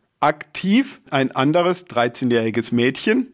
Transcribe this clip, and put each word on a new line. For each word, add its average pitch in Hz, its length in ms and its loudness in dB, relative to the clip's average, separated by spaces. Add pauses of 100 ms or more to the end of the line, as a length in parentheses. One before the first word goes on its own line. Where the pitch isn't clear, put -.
(180)
aktiv 190 840 -2 (100)
ein 135 200 0
anderes 170 540 0
dreizehnjähriges 120 880 -2
Mädchen, 139 600 0